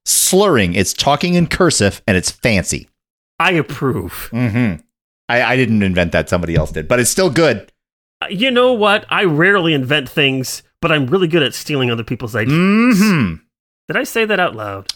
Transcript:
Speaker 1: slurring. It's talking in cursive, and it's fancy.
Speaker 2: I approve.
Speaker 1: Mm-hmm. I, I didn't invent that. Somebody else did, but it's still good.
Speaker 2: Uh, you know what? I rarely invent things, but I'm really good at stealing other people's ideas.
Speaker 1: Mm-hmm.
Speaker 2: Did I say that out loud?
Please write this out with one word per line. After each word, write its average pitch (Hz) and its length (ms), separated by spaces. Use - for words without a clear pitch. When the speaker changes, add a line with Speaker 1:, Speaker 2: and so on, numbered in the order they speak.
Speaker 1:
slurring. 147 720
It's 98 200
talking 147 400
in 175 140
cursive, - 600
and 98 80
it's - 140
fancy. - 580
Speaker 2:
I 175 140
approve. 135 800
Speaker 1:
Mm-hmm. 113 480
I, 120 140
I 120 140
didn't 110 280
invent 87 280
that. 80 160
Somebody 85 280
else 78 160
did, 78 160
but 123 100
it's 120 120
still 190 200
good. 127 400
Speaker 2:
Uh, - 100
you 214 200
know 247 220
what? 208 380
I 180 140
rarely 170 500
invent 135 340
things, 135 560
but 165 100
I'm 147 160
really 175 220
good 160 160
at 113 100
stealing 131 380
other 113 120
people's 113 300
ideas. 117 220
Speaker 1:
Mm-hmm. 196 760
Speaker 2:
Did 165 120
I 269 60
say 226 200
that 208 160
out 143 160
loud? 101 400